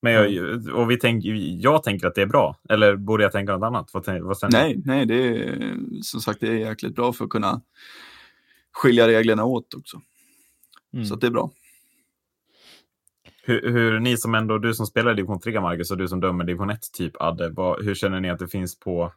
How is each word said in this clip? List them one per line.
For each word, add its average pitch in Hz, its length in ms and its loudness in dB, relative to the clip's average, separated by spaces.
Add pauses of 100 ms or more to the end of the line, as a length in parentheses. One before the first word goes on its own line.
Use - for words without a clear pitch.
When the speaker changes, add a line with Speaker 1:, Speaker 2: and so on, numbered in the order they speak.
Speaker 1:
Men 117 100 4
jag, 104 240 6
Speaker 2:
Mm. 87 380 -6
Speaker 1:
och 117 160 2
vi 123 60 4
tänk-, 117 280 2 (380)
jag 151 200 4
tänker 98 240 -2
att - 80 -2
det 101 80 2
är 98 40 2
bra. 110 300 0 (120)
Eller 104 280 6
borde 107 260 0
jag 98 100 4
tänka 101 240 -2
något 101 100 -2
annat? 113 280 -4
Vad 92 100 -6
tän-, 90 180 -4
vad 92 160 -4
säger 104 140 0
Speaker 3:
Nej, 135 240 4
Speaker 1:
du? 175 80 -6
Speaker 3:
nej, 131 220 0
det 113 80 2
är, 120 640 -2 (260)
som - 180 -8
sagt, 107 200 -4
det 113 80 -2
är 113 80 0
jäkligt 110 380 -6
bra 123 180 0
för 113 120 -6
att 104 60 -8
kunna 110 300 -2 (1120)
skilja 120 360 6
reglerna 113 360 4
åt 120 300 -4
också. 139 260 -16 (920)
Speaker 2:
Mm. 120 120 -6
Speaker 3:
Så 104 100 -4
att 117 60 -6
det 127 60 2
är 120 40 4
bra. - 200 -2 (1900)
Speaker 1:
Hur, 120 300 0
hur, 113 280 4
ni 120 160 2
som 113 180 -2
ändå, 110 240 0
du 110 160 0
som 101 120 -4
spelar 117 260 2
i - 20 2
division 98 260 -4
tre, 107 200 -4
Marcus, 85 300 -4
och 95 60 -4
du 92 120 -4
som 92 120 -4
dömer 87 240 -2
division 90 260 -4
ett, 107 220 -10
typ, 85 300 -6
Adde, 85 260 -2
vad, 90 360 -4
hur 101 100 -2
känner 95 260 -2
ni 92 100 -4
att 87 80 -4
det 87 100 -8
finns 90 300 -6
på 85 380 -4